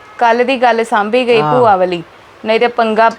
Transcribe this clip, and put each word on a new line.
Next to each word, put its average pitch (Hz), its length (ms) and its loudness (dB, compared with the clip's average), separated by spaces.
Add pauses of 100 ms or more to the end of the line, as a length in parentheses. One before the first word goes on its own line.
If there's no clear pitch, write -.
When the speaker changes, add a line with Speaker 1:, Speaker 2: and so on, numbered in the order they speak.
(180)
Speaker 1:
ਕੱਲ੍ਹ 240 260 2
ਦੀ 247 180 -2
ਗੱਲ 226 220 0
ਸਾਂਭੀ 226 420 -2
ਗਈ 233 140 2
Speaker 2:
ਹਾਂ। 151 140 0
Speaker 1:
ਭੂਆ 233 220 2
ਵਾਲੀ, 180 260 -2 (420)
ਨਹੀਂ 220 160 0
ਤੇ 240 60 2
ਪੰਗਾ 226 520 0